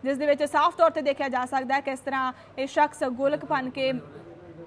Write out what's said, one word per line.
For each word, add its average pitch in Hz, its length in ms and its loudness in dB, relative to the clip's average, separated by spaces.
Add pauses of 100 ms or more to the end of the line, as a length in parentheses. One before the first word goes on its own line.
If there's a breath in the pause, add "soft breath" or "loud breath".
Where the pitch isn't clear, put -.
ਜਿਸ 269 140 0
ਦੇ 294 80 0
ਵਿੱਚ 294 180 4
ਸਾਫ਼ 330 320 2
ਤੌਰ 330 140 6
ਤੇ 311 120 -2
ਦੇਖਿਆ 277 260 0
ਜਾ 247 180 -2
ਸਕਦਾ 262 280 -2
ਹੈ 277 60 2
ਕਿਸ 269 200 -6
ਤਰ੍ਹਾਂ 262 320 0 (260 loud breath)
ਇਹ 262 80 -2
ਸ਼ਖਸ 294 360 2 (140)
ਗੋਲਕ 285 280 0
ਭੰਨ 262 260 -2
ਕੇ 262 220 0 (760)